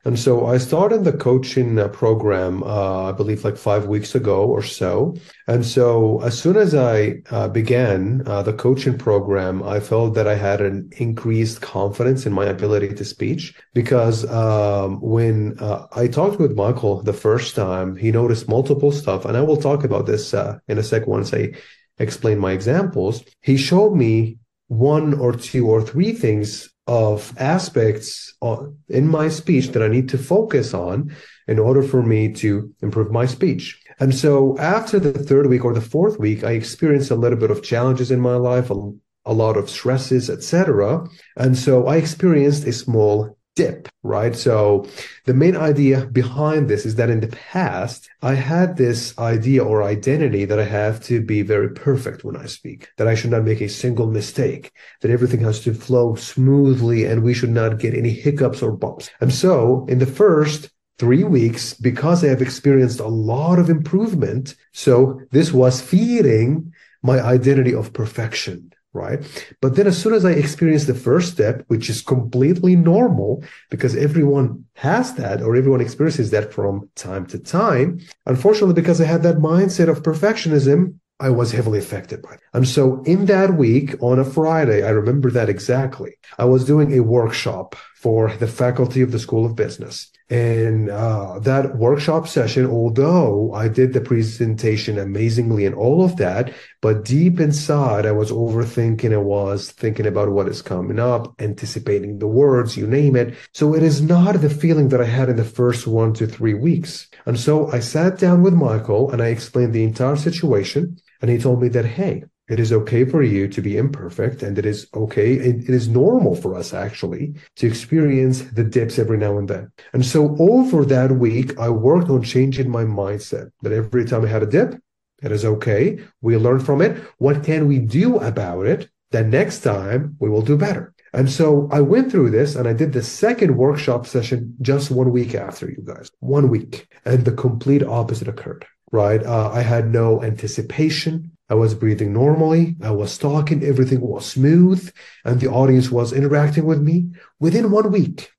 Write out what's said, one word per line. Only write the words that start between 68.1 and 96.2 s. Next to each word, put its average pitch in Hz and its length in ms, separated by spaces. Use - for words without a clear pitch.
right? 98 280
But 131 140
then 202 100
as 180 100
soon 220 180
as 196 100
I 175 80
experienced 151 560
the 123 60
first 165 360
step, 113 380
which 110 200
is 113 140
completely 131 720
normal 170 720
because 120 240
everyone 139 680
has 226 400
that 101 280
or 113 120
everyone 131 260
experiences 123 520
that 107 200
from 101 440
time 92 300
to - 120
time, 175 600
unfortunately, 190 480
because 170 260
I 165 40
had 156 180
that 170 140
mindset 170 520
of 151 140
perfectionism, 160 920
I 135 100
was 117 220
heavily 110 260
affected - 440
by - 100
it. - 80
And 127 140
so 131 360
in 190 240
that 190 280
week, 139 460
on 123 180
a 135 60
Friday, 156 580
I 113 80
remember 120 400
that 110 200
exactly, 131 640
I 123 80
was 127 180
doing 147 280
a 127 80
workshop 113 760
for 110 440
the 117 80
faculty 127 560
of 123 100
the 113 60
School 113 260
of 113 100
Business. - 560
And, 113 580
uh, 104 520
that 135 360
workshop 147 500
session, 127 380
although 117 880
I 110 160
did 127 240
the 127 80
presentation 110 960
amazingly 107 720
and 92 80
all 139 300
of 175 120
that, 104 380